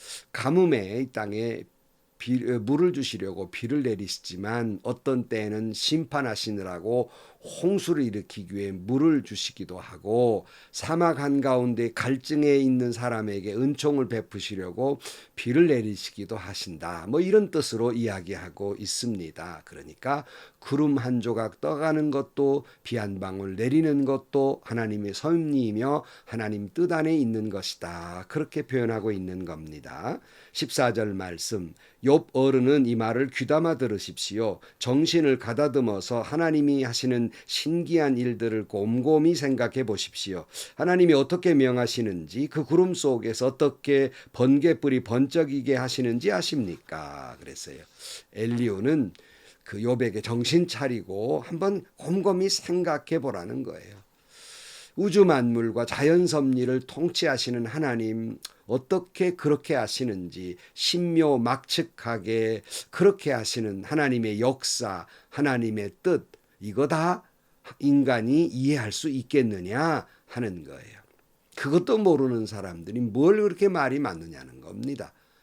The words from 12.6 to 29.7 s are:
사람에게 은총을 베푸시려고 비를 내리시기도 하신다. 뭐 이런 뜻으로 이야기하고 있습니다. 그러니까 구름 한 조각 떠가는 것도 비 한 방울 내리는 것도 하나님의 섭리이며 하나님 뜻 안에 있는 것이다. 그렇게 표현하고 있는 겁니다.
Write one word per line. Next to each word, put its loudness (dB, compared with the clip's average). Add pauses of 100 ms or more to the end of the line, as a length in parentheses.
사람에게 -4
은총을 0
베푸시려고 -4 (380)
비를 4
내리시기도 -2
하신다. -10
뭐 2
이런 4
뜻으로 0
이야기하고 -6
있습니다. -8
그러니까 -8 (340)
구름 2
한 0
조각 -4
떠가는 0
것도 0 (180)
비 -4
한 -6
방울 -8
내리는 2
것도 0
하나님의 -4
섭리이며 0 (220)
하나님 -6
뜻 0
안에 2
있는 0
것이다. -10
그렇게 -6
표현하고 -2
있는 -8
겁니다. -10 (320)